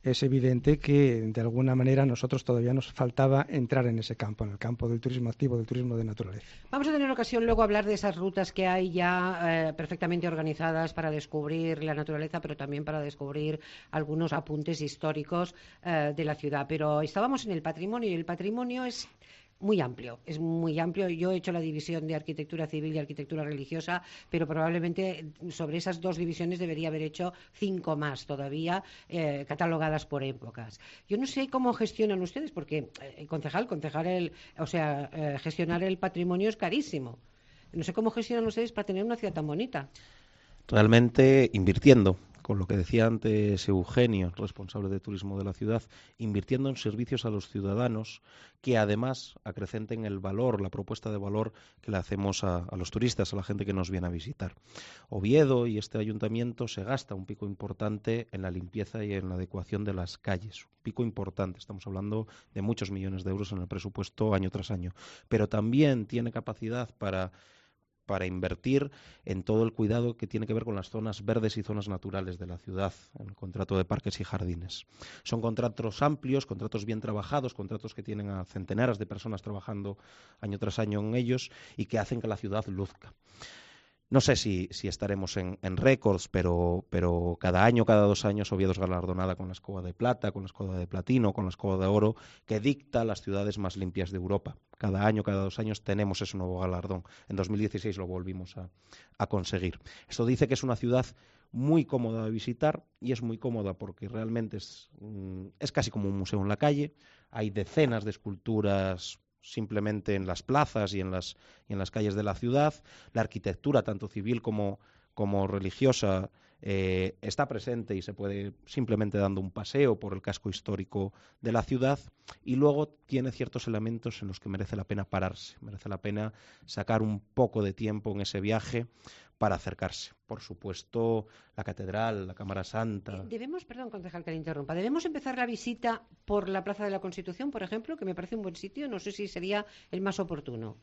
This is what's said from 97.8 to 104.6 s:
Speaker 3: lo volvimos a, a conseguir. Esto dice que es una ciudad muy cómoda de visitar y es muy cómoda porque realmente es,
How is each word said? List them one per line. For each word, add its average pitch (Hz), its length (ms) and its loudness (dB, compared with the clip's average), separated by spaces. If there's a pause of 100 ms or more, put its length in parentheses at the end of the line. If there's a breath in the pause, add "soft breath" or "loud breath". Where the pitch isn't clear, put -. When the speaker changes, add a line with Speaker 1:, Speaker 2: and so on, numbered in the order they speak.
Speaker 3:
lo 92 100 -6
volvimos 92 480 -8
a, 92 140 -12 (480 soft breath)
a 101 100 0
conseguir. 92 500 -2 (300 loud breath)
Esto - 180 0
dice 127 220 4
que 127 60 2
es - 100 -2
una 123 140 0
ciudad 123 280 2 (460 soft breath)
muy 147 320 4
cómoda 113 400 -2
de 110 80 -2
visitar 120 540 -2 (160)
y 123 100 -2
es 117 100 0
muy 113 160 -4
cómoda 107 360 -2
porque 101 340 -10
realmente 113 480 -2
es, - 340 -14 (120)